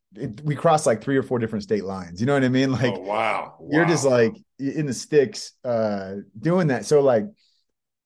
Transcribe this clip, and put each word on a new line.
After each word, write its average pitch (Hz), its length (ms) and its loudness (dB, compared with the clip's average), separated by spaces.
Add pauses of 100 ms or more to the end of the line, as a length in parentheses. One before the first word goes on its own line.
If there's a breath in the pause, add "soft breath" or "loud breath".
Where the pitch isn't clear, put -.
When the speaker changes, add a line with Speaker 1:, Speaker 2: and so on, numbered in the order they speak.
(160)
Speaker 1:
it, 113 280 -10
we 147 120 -2
crossed, 156 300 2
like, 113 180 0
three 139 140 0
or 127 60 0
four 123 160 -2
different 110 240 -4
state 104 200 -2
lines. 92 360 -10
You 113 60 0
know 143 80 2
what 135 100 2
I 127 60 2
mean? 131 220 2
Like, 123 240 0
Speaker 2:
Oh, 92 60 -12
wow. 101 560 -4 (120)
Speaker 1:
you're 160 160 4
just, 151 200 2
Speaker 2:
Wow. 135 60 4
Speaker 1:
like, 117 220 4 (260)
i-, 131 40 -6
in 139 240 -4
the 127 60 -4
sticks, 135 580 0 (120)
uh, 104 520 -2 (240)
doing 170 280 2
that. 113 180 -2
So, 147 160 4
like, 120 240 4 (800)